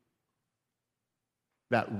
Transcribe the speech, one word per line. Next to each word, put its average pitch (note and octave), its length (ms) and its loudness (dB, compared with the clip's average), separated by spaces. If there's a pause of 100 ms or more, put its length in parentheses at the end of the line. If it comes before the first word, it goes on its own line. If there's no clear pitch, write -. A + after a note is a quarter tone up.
(1700)
that A#2+ 180 2 (120)